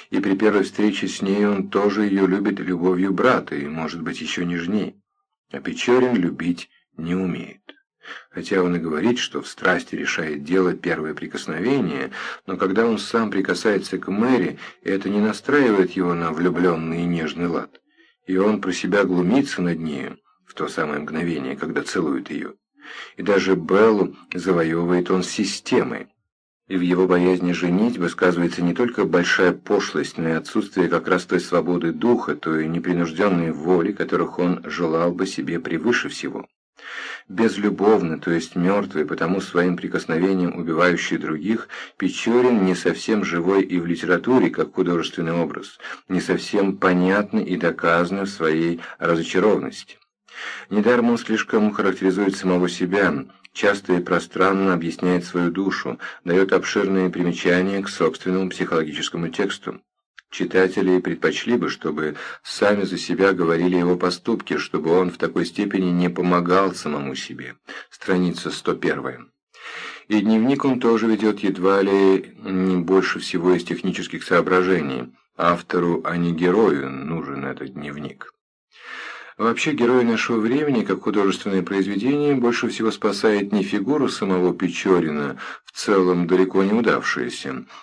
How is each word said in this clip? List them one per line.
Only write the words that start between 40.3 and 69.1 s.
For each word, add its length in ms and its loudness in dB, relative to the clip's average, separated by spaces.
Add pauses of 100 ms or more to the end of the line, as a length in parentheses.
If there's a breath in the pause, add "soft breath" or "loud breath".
убивающий 600 0
других, 520 -4 (280 loud breath)
Печорин 680 2
не 120 2
совсем 480 0
живой 380 2
и 180 0
в 60 -4
литературе, 640 2
как 240 -4
художественный 580 0
образ, 460 -4 (300 loud breath)
не 120 0
совсем 560 0
понятный 640 2
и 140 -2
доказанный 680 0
в 40 -6
своей 500 0 (200 loud breath)
разочарованности. 960 0 (680 loud breath)
Недаром 420 4
он 80 2
слишком 540 0
характеризует 640 2
самого 320 2
себя, 560 0 (300 loud breath)
часто 400 0
и 80 2
пространно 720 2
объясняет 500 0
свою 260 -2
душу, 480 -4 (260 loud breath)
дает 280 4
обширные 560 2
примечания 760 0
к 60 -8
собственному 640 -2
психологическому 800 -4
тексту. 500 -6 (480)
Читатели 720 2
предпочли 560 -2
бы, 140 -2
чтобы 460 -6 (260 loud breath)
сами 400 0
за 160 -4
себя 340 2
говорили 440 2
его 200 2
поступки, 640 -2
чтобы 320 -2
он 200 4
в 60 -10
такой 300 -2
степени 440 0
не 200 2
помогал 640 2
самому 400 -6
себе. 400 -12 (340 loud breath)
Страница 640 -2
сто 240 -2
первая. 500 -4 (840 loud breath)